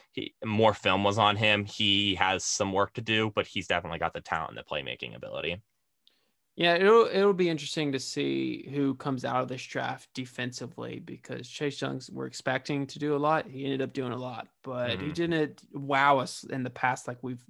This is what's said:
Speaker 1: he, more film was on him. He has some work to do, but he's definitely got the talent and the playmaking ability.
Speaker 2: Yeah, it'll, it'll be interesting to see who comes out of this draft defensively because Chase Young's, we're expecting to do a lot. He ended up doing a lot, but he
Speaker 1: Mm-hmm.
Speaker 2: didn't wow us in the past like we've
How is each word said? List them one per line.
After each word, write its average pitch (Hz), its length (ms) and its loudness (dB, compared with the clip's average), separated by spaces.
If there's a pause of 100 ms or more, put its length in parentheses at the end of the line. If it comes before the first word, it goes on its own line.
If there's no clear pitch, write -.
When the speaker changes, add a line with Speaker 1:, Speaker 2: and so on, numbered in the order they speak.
(120)
Speaker 1:
he, - 220 -8 (100)
more 107 300 6
film 98 300 2
was 101 140 4
on 104 180 6
him. 104 280 2
He 101 500 2
has 92 300 2
some 98 280 0
work 98 220 2
to 117 80 -6
do, 110 320 2
but 98 120 0
he's 95 200 -6
definitely 85 320 -2
got 80 160 -2
the 85 60 -6
talent 82 360 -4
and - 20 -10
the - 40 -12
playmaking 62 520 -8
ability. 69 460 -6 (960)
Speaker 2:
Yeah, 170 200 4
it'll, 214 300 8
it'll 202 280 4
be 180 140 4
interesting 151 440 -2
to 135 60 -2
see 135 760 -4
who 139 220 2
comes 131 300 -4
out 127 180 0
of 127 60 -4
this 123 160 -8
draft 127 500 -6
defensively 123 840 -8
because 127 480 -12
Chase 143 340 -6
Young's, 135 260 -6
we're 131 180 -8
expecting 135 600 -4
to 147 140 -14
do 147 160 0
a - 20 0
lot. 151 300 2
He 135 160 -10
ended 135 180 -2
up 131 100 -4
doing 123 200 -4
a 117 40 -6
lot, 123 300 -10 (160)
but 123 300 -4
he 117 40 -2
Speaker 1:
Mm-hmm. 147 160 -6
Speaker 2:
didn't 165 500 0 (100)
wow 139 460 4
us - 260 -4
in 135 180 -6
the 123 80 -4
past 127 380 -2
like 123 140 -8
we've 123 280 -8